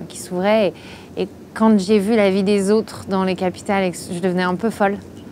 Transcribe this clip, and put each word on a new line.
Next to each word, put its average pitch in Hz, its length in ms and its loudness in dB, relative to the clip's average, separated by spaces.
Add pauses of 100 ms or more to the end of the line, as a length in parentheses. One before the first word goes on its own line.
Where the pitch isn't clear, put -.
qui - 100 -16
s'ouvrait. 190 540 0 (440)
Et, 185 60 -4
et 190 60 -6 (260)
quand 220 240 6
j'ai 208 220 4
vu 220 160 2
la 202 140 4
vie 196 120 2
des 196 280 2
autres - 380 0
dans 190 160 0
les 185 120 0
capitales, 190 480 -2
et 180 80 0
que - 40 -8 (160)
je 175 80 -4
devenais 185 220 0
un 180 140 0
peu 214 140 -2
folle 202 260 0 (360)